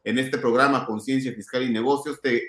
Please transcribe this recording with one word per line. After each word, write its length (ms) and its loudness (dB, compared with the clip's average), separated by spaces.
en 140 0
este 200 -2
programa 480 2
Conciencia 480 -2
Fiscal 300 -4
y 60 0
Negocios, 500 0
te 280 2